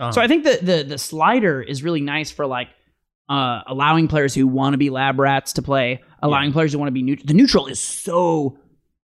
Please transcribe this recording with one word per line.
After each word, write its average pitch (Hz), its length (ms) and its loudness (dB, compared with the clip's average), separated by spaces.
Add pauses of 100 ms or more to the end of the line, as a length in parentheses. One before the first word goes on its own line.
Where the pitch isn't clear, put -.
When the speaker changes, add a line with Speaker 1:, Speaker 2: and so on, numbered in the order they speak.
Speaker 1:
Uh-huh. 117 120 -4
Speaker 2:
So 240 80 2
I 233 60 2
think 302 180 2
the, 285 160 4
the, 175 240 0
the 139 140 -10
slider 160 640 0
is 131 220 -8
really 165 160 -2
nice 143 300 -4
for, 147 160 -6
like, 123 220 -6 (600)
uh, 131 380 -2
allowing 151 420 2
players 143 260 0
who 135 120 4
wanna 135 320 0
be 139 120 2
lab 131 280 -2
rats 135 360 2
to - 80 -4
play, 127 380 -2 (220)
allowing 143 280 0
Speaker 1:
Yeah. - 40 -2
Speaker 2:
players 156 180 0
who 147 60 -4
wanna 143 140 -2
be 131 100 -4
neut-, 135 240 -4
the 147 80 2
neutral 214 320 4
is 127 140 -10
so, 170 800 -2 (520)